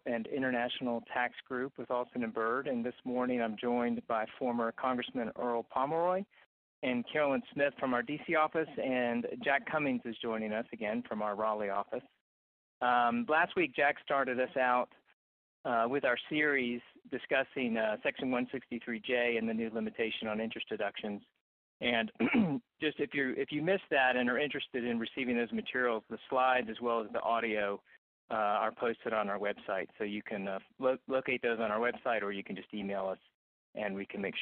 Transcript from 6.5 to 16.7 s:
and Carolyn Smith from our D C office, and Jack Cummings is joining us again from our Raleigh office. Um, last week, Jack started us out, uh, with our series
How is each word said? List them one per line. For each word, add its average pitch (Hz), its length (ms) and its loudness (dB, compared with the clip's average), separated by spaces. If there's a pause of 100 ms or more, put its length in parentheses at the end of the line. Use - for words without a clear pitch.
and 123 280 0
Carolyn 139 300 2 (120)
Smith 143 240 2
from 131 160 0
our 123 80 2
D 147 240 -4
C 170 100 0
office, 156 340 2 (120)
and 120 460 0 (160)
Jack 139 260 2
Cummings 127 360 0
is 113 160 -4
joining 110 320 -2
us 110 180 -2
again 113 340 -2
from 107 160 -4
our 104 140 0
Raleigh 107 340 0
office. 101 340 -4 (760)
Um, 120 460 4
last 165 300 2
week, 151 180 0
Jack 143 300 4
started 131 340 2
us 127 180 0
out, 123 300 4 (800)
uh, 117 240 4
with 139 160 0
our 123 100 4 (140)
series 139 500 2 (320)